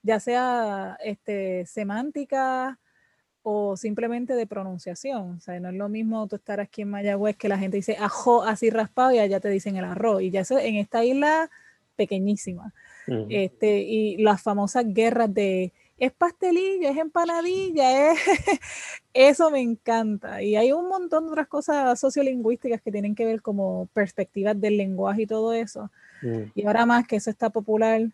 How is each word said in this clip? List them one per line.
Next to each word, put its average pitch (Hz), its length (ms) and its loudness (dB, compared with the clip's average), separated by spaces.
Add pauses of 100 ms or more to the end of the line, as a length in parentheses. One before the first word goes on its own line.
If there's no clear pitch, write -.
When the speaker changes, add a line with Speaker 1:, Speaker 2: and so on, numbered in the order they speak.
Speaker 1:
ya 214 180 0
sea, 226 800 -2
este, 196 640 -6
semántica 262 1120 -4 (640)
o 208 340 -2
simplemente 233 580 -4
de 233 120 -2
pronunciación. 190 920 -8
O - 20 -16
sea, 180 200 -12
no 180 100 -8
es 185 40 -8
lo 202 140 -6
mismo 220 400 -4
tú 202 80 -8
estar 302 240 -6
aquí 294 220 -8
en 202 80 -6
Mayagüez 202 460 0
que 214 120 -4
la 196 100 0
gente 190 200 -2
dice 208 200 -2
ajo 208 460 4
así 220 260 2
raspado 226 420 2
y 240 60 6
allá 196 220 2
te 208 80 -2
dicen 196 280 -2
el 185 100 -4
arroz. 196 360 0
Y 185 80 -2
ya 190 120 0
eso 254 160 2
en 220 180 0
esta 226 280 0
isla 302 460 2 (460)
pequeñísima. 196 760 -2 (340)
Speaker 2:
Ujú. 110 220 -2
Speaker 1:
Este, 202 500 2
y 214 380 -2
las 208 240 4
famosas 202 460 0
guerras 226 440 2
de, 185 400 0 (260)
"Es 254 140 0
pastelillo, 359 800 0
es 277 80 -2
empanadilla", 330 1120 2
es, 311 140 2
<laughs> 381 340 2 (540)
eso 294 360 8
me 277 120 0
encanta. 220 800 -2
Y 208 140 2
hay 240 160 6
un 349 160 0
montón 349 380 -2
de 320 60 -8
otras 302 160 -2
cosas 285 500 0
sociolingüísticas 247 840 0
que 214 100 -8
tienen 208 220 -2
que 226 120 -2
ver 220 160 -2
como 185 520 -4
perspectivas 202 680 -2
del 208 160 2
lenguaje 196 460 -2
y 214 40 -2
todo 220 280 -2
eso. 214 360 -6 (320)
Speaker 2:
Mm. 113 200 -4 (120)
Speaker 1:
Y 202 120 -2
ahora 226 200 4
más 240 200 4
que 226 100 -2
eso 214 140 -2
está 214 200 -2
popular 220 520 0 (120)